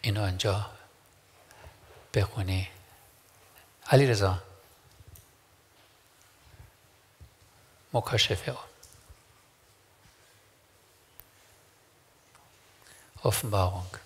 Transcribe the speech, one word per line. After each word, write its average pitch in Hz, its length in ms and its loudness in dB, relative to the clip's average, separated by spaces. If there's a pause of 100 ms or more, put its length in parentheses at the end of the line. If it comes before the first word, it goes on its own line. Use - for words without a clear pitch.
اینو 104 220 -2
اینجا 98 480 0 (1400)
بخونی. 92 560 -2 (1160)
علی 139 200 8
رضا، 98 320 2 (3500)
مکاشفه - 600 -2 (4000)
Offenbarung. 95 840 0